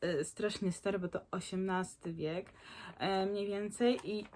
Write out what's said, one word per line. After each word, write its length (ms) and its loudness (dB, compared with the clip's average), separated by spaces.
e, 220 2
strasznie 480 0
stary, 280 0
bo 80 0
to 120 -2
osiemnasty 840 -2
wiek, 400 -4
e, 280 4
mniej 220 0
więcej 560 4
i, 220 -2